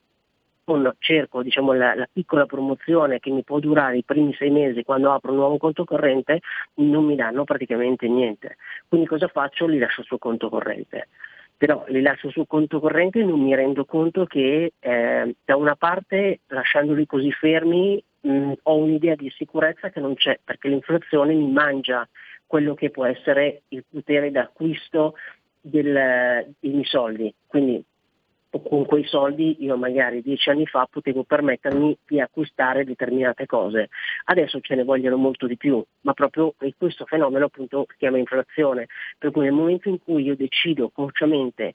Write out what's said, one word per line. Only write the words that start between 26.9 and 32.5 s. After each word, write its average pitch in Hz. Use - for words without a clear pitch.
Quindi 131
con 143
quei 147
soldi 151
io 135
magari 123
dieci 135
anni 151
fa 127
potevo 131
permettermi 143
di 147
acquistare 131